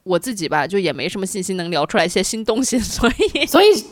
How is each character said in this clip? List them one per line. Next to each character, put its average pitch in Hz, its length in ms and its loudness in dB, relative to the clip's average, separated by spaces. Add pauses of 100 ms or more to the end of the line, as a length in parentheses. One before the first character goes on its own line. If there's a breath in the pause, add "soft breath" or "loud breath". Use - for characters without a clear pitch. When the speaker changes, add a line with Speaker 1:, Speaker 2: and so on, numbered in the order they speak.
Speaker 1:
我 180 160 0
自 254 160 -4
己 175 140 -6
吧， 147 180 0
就 196 120 -2
也 170 120 0
没 131 160 -4
什 190 140 -6
么 196 60 -4
信 185 160 -6
心 185 160 -4
能 170 120 -6
聊 151 140 0
出 202 140 -2
来 165 80 2
一 - 20 -4
些 185 140 0
新 220 200 -4
东 240 220 0
西， 247 160 0
<laughs> - 0 -
所 - 300 0
以 320 340 0
Speaker 2:
所 320 180 4
以 415 80 8 (220)